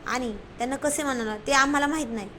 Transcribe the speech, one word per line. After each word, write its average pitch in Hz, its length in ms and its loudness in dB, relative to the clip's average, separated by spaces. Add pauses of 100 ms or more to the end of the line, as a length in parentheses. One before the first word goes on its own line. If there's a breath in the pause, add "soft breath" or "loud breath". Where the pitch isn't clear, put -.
आणि 233 300 -2 (200)
त्यांना 254 180 -2
कसे 294 280 0
म्हणाल 226 440 -2
ते 277 40 4
आम्हाला 277 360 6
माहीत 294 220 0
नाही 208 300 -6